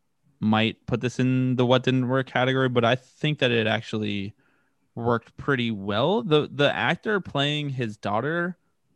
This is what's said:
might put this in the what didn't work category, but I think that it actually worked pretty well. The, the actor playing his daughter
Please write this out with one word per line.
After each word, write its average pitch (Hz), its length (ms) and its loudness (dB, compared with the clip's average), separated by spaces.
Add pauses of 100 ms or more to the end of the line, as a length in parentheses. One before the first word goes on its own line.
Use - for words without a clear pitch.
(380)
might 110 480 2
put 120 140 -2
this 123 180 -4
in 127 380 0
the 123 100 2
what 127 160 4
didn't 127 240 2
work 127 220 0
category, 131 400 2
but 123 160 2
I 117 100 4
think - 460 -6
that 127 100 2
it 113 160 2
actually 107 680 -4 (600)
worked 117 420 -2
pretty 120 360 -2
well. 110 500 0
The, 151 300 2
the 135 200 2
actor 160 460 -2
playing 147 520 -4
his 123 260 -6
daughter 156 600 -4 (400)